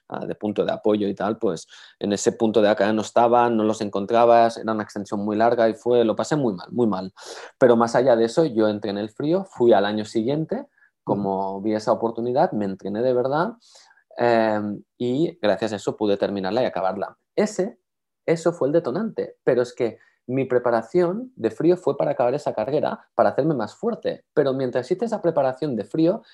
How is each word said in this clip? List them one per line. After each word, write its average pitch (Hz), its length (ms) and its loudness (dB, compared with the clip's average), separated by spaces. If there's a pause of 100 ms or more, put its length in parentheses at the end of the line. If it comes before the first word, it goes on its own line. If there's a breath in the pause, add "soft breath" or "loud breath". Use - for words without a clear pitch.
a, - 180 -10
de 92 100 -8
punto 101 300 -2
de 87 60 -2
apoyo 101 360 0
y 101 60 -4
tal, 101 240 -4
pues 90 300 -4 (320 loud breath)
en 101 140 -2
ese 110 180 2
punto 110 300 2
de 101 80 4
acá 107 220 2
no 110 100 0
estaban, 117 560 2
no 107 80 2
los 110 160 -2
encontrabas, 117 760 4
era 110 140 -6
una 107 120 -4
extensión 101 400 -6
muy 104 120 -2
larga 113 340 2
y 107 60 0
fue, 120 300 2
lo 107 100 0
pasé 151 220 -2
muy 123 160 0
mal, - 180 -12
muy 120 160 2
mal. 95 260 -4 (460 loud breath)
Pero 120 160 8
más 117 200 2
allá 127 200 4
de 113 100 4
eso, 160 200 2
yo 110 220 2
entré 104 220 -4
en 101 80 -4
el 107 120 -6
frío, 170 360 -2
fui 117 280 4
al 101 120 6
año 107 200 -4
siguiente, 151 600 -4 (380 soft breath)
como 98 580 -4
vi 107 140 -2
esa 107 160 -2
oportunidad, 117 600 0
me 104 140 -4
entrené 98 360 -6
de 127 120 0
verdad, 143 400 -2 (640 soft breath)
em, 110 640 0 (160)
y 135 440 -2
gracias 104 320 0
a - 40 -4
eso - 200 -6
pude 101 200 0
terminarla 98 460 -2
y - 20 0
acabarla. 92 520 -4 (180)
Ese, 208 440 -2 (460)
eso 165 280 0
fue 135 140 -2
el 147 60 0
detonante, 165 720 -4
pero 127 180 2
es 120 120 -4
que 117 260 -4 (280 soft breath)
mi 127 180 -2
preparación 170 920 0
de 113 160 -2
frío 170 260 2
fue 139 200 -2
para 147 140 0
acabar 123 220 0
esa 143 200 -4
carrera, 131 600 -4
para - 160 4
hacerme 151 240 0
más 110 220 -6
fuerte. - 580 -6
Pero 139 200 2
mientras 127 360 -4
hice 185 160 -2
esa 220 160 -6
preparación 143 540 -2
de 110 80 -4
frío, 170 400 0 (100 soft breath)